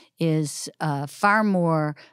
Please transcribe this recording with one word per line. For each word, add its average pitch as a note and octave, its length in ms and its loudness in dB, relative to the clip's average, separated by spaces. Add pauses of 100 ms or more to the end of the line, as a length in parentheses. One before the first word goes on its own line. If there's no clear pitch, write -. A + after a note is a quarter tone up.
(180)
is, D#3 520 -2 (100)
uh, C#3+ 260 -2
far G#3 380 2
more E3 500 2 (180)